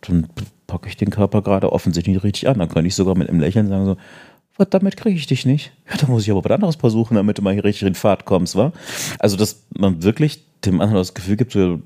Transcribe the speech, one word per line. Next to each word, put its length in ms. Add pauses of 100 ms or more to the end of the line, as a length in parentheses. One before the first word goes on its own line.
dann 260 (400)
packe 220
ich 80
den 120
Körper 320
gerade 300
offensichtlich 440
nicht 80
richtig 240
an. 120
Dann 100
könnte 180
ich 80
sogar 220
mit 120
einem 100
Lächeln 280
sagen 180
so, 120 (600)
"Was, 120
damit 280
kriege 200
ich 100
dich 180
nicht? 260 (180)
Ja, 80
da 100
muss 160
ich 80
aber 120
was 80
anderes 240
versuchen, 400
damit 220
du 40
mal 120
hier 100
richtig 240
in 80
Fahrt 300
kommst, 300
wa?" 180 (460)
Also, 180
dass 260 (140)
man 260
wirklich 400 (220)
dem 160
anderen 200
das 120
Gefühl 240
gibt, 160
so, 320